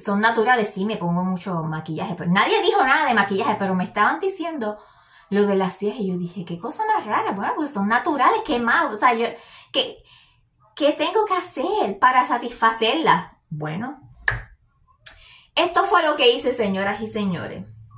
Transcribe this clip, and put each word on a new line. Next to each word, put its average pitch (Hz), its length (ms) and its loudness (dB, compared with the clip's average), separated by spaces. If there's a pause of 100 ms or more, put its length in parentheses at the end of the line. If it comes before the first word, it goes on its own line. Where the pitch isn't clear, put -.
son 202 160 0
naturales". 226 540 2
Sí, 185 100 -4
me 220 120 -2
pongo 175 280 -2
mucho 180 380 -4
maquillaje, 156 540 -6
pero 170 140 -2
nadie 254 320 4
dijo 415 220 4
nada 285 220 4
de 247 80 2
maquillaje, 202 440 0
pero 190 180 0
me 180 80 0
estaban 294 340 0
diciendo 320 600 -4 (520)
lo 202 160 4
de 202 80 2
las 185 240 0
cejas 208 220 -4
y 190 80 -2
yo 180 100 -4
dije, 175 260 -8
"Qué 170 140 -8
cosa 311 280 -6
más 427 200 0
rara". 427 260 -2
Bueno, 214 220 -4
pues 302 180 -4
son 202 160 -2
naturales, 285 560 2
¿qué 240 140 0
más? 247 340 0
O 214 40 -6
sea, 247 180 4
yo, 226 120 0 (460)
¿qué, - 300 -4 (720)
qué 294 180 2
tengo 349 340 0
que 370 80 0
hacer 359 680 -2
para 254 260 4
satisfacerlas? 233 1080 0 (160)
Bueno, 165 520 -8 (1500)
esto 349 300 2
fue 381 180 2
lo 302 140 2
que 247 160 6
hice, 262 200 0
señoras 196 480 -2
y 220 80 -6
señores. 185 560 -4 (340)